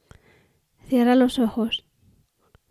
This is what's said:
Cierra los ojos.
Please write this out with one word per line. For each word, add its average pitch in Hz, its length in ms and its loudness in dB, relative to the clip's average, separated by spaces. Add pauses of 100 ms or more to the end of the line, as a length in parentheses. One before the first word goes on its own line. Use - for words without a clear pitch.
(880)
Cierra 247 260 2
los 254 240 2
ojos. 226 460 -4 (880)